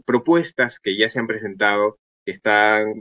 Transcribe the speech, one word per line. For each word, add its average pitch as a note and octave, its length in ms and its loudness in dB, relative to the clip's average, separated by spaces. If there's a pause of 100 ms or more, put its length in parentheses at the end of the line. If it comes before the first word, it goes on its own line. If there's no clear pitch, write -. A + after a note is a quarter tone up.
propuestas B2 760 0
que G2 180 -4
ya A2 100 2
se B2+ 100 -10
han A2+ 80 -4
presentado, G#2 680 -2 (300)
que F#2+ 60 -6
están G#2+ 680 2